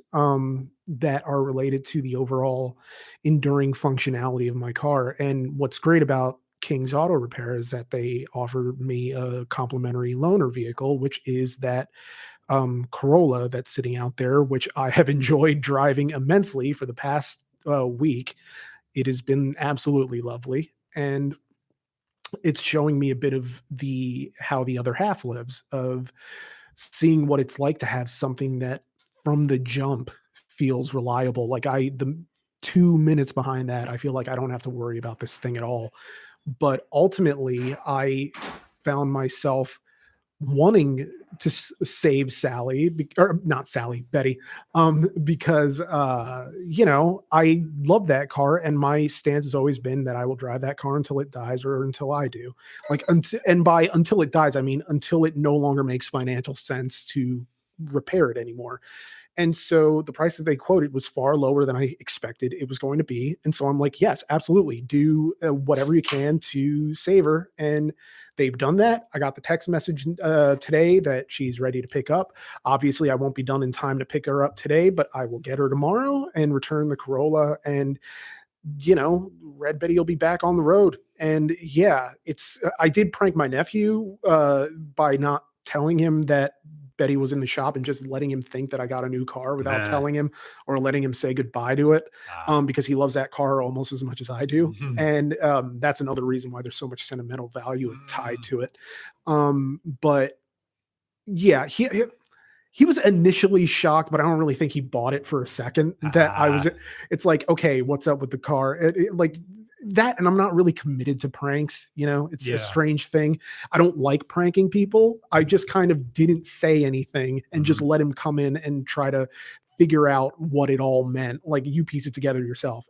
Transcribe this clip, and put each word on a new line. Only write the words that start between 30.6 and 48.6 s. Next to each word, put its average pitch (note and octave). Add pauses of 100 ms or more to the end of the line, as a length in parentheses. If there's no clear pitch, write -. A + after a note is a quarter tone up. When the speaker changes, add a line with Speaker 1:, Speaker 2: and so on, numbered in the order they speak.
Speaker 1:
reliable. B2
Like, B2+
I, C3+
the C#3 (400)
two F3
minutes D#3
behind C3
that, A#2+
I A#2+
feel C3+
like B2+
I C3
don't B2+
have B2
to C3
worry A#2+
about A#2
this -
thing B2
at A#2
all. A#2 (640)
But C#3
ultimately, C#3+ (100)
I C3+ (520)
found C#3+
myself C3+ (600)
wanting C#3+ (280)
to -
s-, - (100)
save C#3
Sally, C3
be-, D#3 (100)
or F3+
not C#3
Sally, A#2+
Betty, C3 (360)
um, D#3+ (160)
because, D3+
uh, B2+ (160)
you E3+
know, E3
I E3 (220)
love F#3+
that C#3
car, C#3+
and D#3